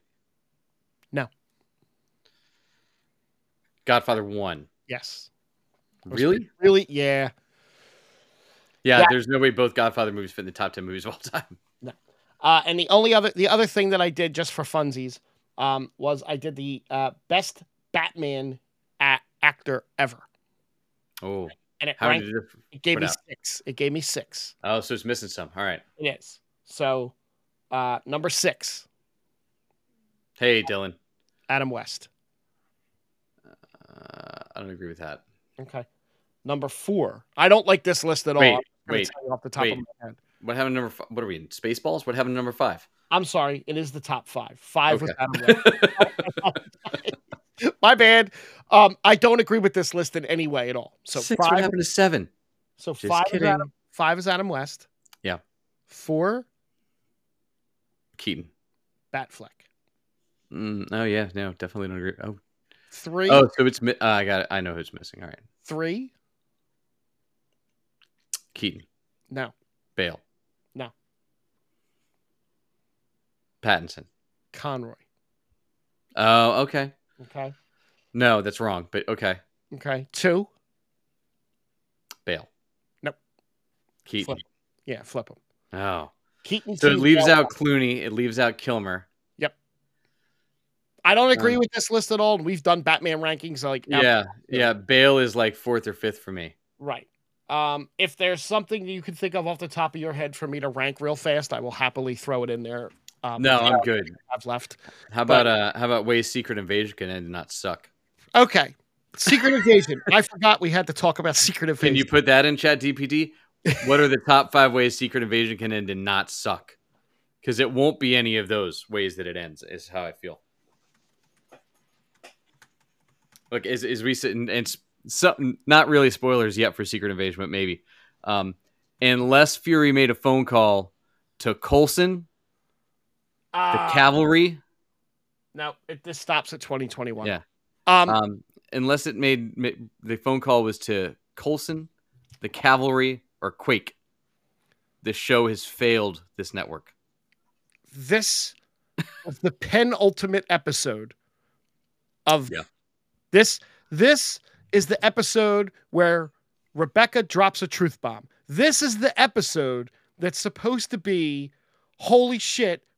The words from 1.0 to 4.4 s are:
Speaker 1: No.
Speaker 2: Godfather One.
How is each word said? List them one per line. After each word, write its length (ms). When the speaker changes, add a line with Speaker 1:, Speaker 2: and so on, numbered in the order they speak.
Speaker 1:
No. 160
Speaker 2:
Godfather 380
One. 440